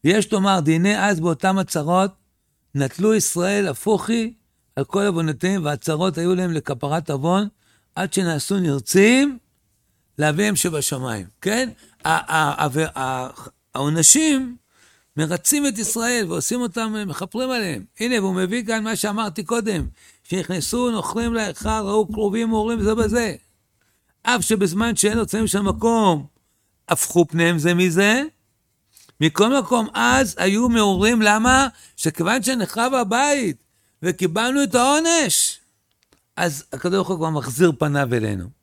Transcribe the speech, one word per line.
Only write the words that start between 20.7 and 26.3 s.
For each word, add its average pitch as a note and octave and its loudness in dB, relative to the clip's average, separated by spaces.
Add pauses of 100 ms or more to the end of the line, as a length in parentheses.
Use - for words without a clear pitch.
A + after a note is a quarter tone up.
נוכרים A#3 -4
להיכל, G#3+ -4
ראו G#3+ 0
כרובים A3 0
מעורים A3 0
זה G#3+ 2
בזה. A3 0 (880)
אף A#3+ 0
שבזמן G3+ 0
שאין G#3+ 2
עוצרים A3 -2
של G3 0
מקום, G3+ 2 (640)